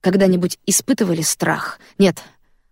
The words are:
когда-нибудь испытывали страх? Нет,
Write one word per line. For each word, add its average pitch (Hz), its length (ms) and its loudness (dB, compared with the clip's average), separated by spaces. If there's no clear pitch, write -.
когда-нибудь 185 640 2
испытывали 190 580 -2
страх? - 560 -6
Нет, 185 240 2